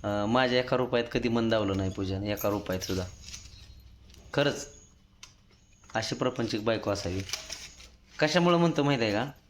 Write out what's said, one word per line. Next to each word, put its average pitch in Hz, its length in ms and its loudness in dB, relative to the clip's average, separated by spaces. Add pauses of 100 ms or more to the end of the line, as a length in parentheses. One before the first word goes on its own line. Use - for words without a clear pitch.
अं, 104 260 0
माझ्या 123 300 4
एका 127 180 0
रुपयात 123 340 2
कधी 120 180 0
मन 117 200 2
दावलं 104 280 2
नाही 95 120 0
पूजाने, 95 420 -4
एका 104 180 0
रुपयात 95 300 -2
सुद्धा. 92 260 -4 (1300)
खरंच 143 340 0 (1300)
अशी 113 220 -2
प्रापंचिक 117 500 -2
बायको 113 260 0
असावी. 95 300 -2 (1000)
कशामुळं 175 380 4
म्हणतो 165 260 4
माहिती 139 200 2
आहे 107 100 2
का 113 120 0 (240)